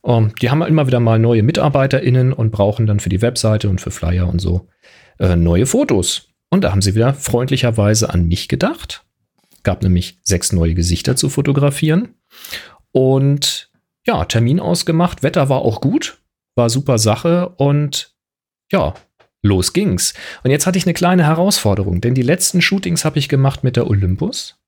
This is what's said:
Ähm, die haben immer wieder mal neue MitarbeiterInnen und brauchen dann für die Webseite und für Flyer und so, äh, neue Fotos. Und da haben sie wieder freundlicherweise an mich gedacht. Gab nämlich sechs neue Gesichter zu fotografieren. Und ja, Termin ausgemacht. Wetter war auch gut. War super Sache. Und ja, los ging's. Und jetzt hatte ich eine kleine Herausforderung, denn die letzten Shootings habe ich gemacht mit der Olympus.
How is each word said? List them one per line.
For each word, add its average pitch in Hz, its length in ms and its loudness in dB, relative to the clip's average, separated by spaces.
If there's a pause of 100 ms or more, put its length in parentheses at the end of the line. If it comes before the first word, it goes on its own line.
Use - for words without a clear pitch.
Ähm, 117 260 2 (100)
die 120 80 0
haben 151 120 2
immer 156 260 2
wieder 127 140 0
mal 113 180 2
neue 113 240 2
MitarbeiterInnen 131 880 0
und 110 200 -2
brauchen 104 340 0
dann 101 160 0
für - 80 -4
die 95 120 0
Webseite 110 460 0
und 95 140 -2
für 92 100 -8
Flyer 87 380 -2
und 85 100 -2
so, 90 300 -4 (480)
äh, 90 180 2
neue 123 300 2
Fotos. 214 640 -2 (200)
Und 196 140 2
da - 80 0
haben 95 100 2
sie 98 140 0
wieder 120 200 2
freundlicherweise 117 960 0
an 87 140 2
mich 87 200 -2
gedacht. - 560 -4 (600)
Gab 95 200 -2
nämlich 90 400 0
sechs - 300 -2
neue 82 220 2
Gesichter 87 420 -2
zu 147 120 -2
fotografieren. 143 840 0 (800)
Und 135 760 0 (360)
ja, 139 200 0
Termin 117 360 2
ausgemacht. 170 600 -2
Wetter 147 260 0
war 131 140 0
auch 110 180 -2
gut. 208 380 -2 (360)
War 117 140 2
super 127 280 0
Sache. 165 520 0
Und 143 640 -2 (580)
ja, 175 220 0 (480)
los 95 320 2
ging's. 165 400 -2 (300)
Und 131 80 2
jetzt 151 140 0
hatte 185 120 0
ich 175 80 -2
eine 175 80 0
kleine 175 320 2
Herausforderung, 104 760 0
denn 123 140 0
die 131 60 0
letzten 170 400 0
Shootings 185 420 -2
habe 151 160 -2
ich 139 80 -2
gemacht 135 380 0
mit 123 100 0
der 120 120 2
Olympus. 101 680 -2 (120)